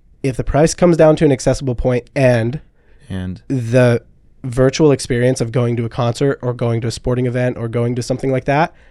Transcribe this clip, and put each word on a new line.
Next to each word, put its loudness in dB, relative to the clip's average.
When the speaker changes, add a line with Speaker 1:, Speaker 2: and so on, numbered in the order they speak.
Speaker 1:
if -4
the -4
price 2
comes 4
down 6
to 0
an 4
accessible -2
point -2
and 2
Speaker 2:
And -10
Speaker 1:
the 2
virtual 2
experience 0
of -4
going 0
to -4
a -6
concert -2
or -4
going -2
to -4
a -4
sporting -4
event -2
or -8
going -2
to -4
something -4
like -2
that 0